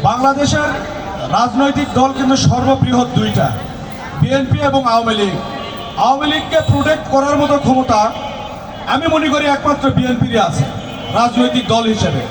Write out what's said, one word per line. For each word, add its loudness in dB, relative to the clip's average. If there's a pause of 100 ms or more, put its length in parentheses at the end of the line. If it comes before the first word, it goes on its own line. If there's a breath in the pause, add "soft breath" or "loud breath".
বাংলাদেশের 2 (600)
রাজনৈতিক 2
দল 4
কিন্তু 2 (100)
সর্ববৃহৎ 2
দুইটা, 0 (720)
বিএনপি 2 (100)
এবং 2 (120)
আওয়ামী 2
লীগ। 0 (640)
আওয়ামী 2
লীগকে 0 (100)
প্রোটেক্ট 2
করার 2
মতো 2 (100)
ক্ষমতা 2 (960)
আমি -2
মনে 2
করি 0
একমাত্র 0 (100)
বিএনপিরই 0
আছে -2 (520)
রাজনৈতিক 2
দল 2 (100)
হিসেবে। -2